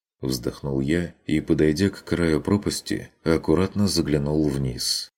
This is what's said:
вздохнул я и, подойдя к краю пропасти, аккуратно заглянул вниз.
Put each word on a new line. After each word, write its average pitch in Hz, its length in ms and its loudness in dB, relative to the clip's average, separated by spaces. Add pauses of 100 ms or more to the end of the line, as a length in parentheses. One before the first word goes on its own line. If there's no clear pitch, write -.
(260)
вздохнул 67 560 -4
я 80 320 -2 (120)
и, 78 140 0
подойдя 78 500 2
к - 140 -10
краю 80 380 0
пропасти, - 680 -2 (140)
аккуратно 85 640 2
заглянул 76 640 2
вниз. 67 680 -4